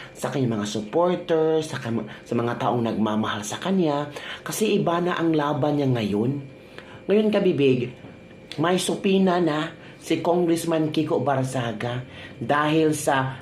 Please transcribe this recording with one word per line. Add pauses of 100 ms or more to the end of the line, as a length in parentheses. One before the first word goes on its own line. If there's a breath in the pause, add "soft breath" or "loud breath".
(160 loud breath)
sa
kanyang
mga
supporters,
sa
kam-, (160 loud breath)
sa
mga
taong
nagmamahal
sa
kanya. (360 loud breath)
Kasi
iba
na
ang
laban
niya
ngayon. (800 loud breath)
Ngayon,
kabibig, (640)
may
supina
na (260 loud breath)
si
Congressman
Kiko
Barzaga (400 loud breath)
dahil
sa